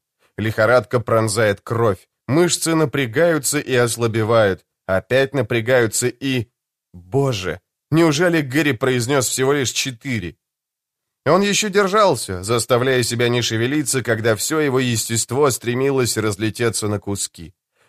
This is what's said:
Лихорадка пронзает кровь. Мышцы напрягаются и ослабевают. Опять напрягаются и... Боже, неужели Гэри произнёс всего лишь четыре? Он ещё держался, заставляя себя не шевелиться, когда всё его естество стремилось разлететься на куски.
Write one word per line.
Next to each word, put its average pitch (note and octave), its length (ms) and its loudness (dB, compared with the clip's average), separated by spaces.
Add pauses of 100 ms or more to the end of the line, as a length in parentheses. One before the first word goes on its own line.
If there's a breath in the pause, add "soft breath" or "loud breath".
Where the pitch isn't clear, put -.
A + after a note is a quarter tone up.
(400)
Лихорадка A2+ 600 2
пронзает A2 640 0
кровь. A2+ 460 -2 (200)
Мышцы E3 460 0
напрягаются D3 840 0
и C3 160 -2
ослабевают. A2+ 920 2 (220)
Опять B2+ 480 0
напрягаются A#2+ 720 0
и... C3 400 -4 (460)
Боже, F#2 640 -2 (320)
неужели E3 500 2
Гэри C#3+ 320 0
произнёс B2+ 540 0
всего C3 260 0
лишь C#3 180 -2
четыре? A2+ 640 -6 (920)
Он E3+ 160 4
ещё G3+ 280 0
держался, F#3 760 0
заставляя B2 600 2
себя A#2+ 260 0
не B2 120 0
шевелиться, B2+ 640 -2
когда A2 320 0
всё D#3 240 -4
его C#3 200 2
естество B2 720 0
стремилось B2+ 640 -2
разлететься A2 720 -2
на G#2 120 -2
куски. G2 540 -10 (360)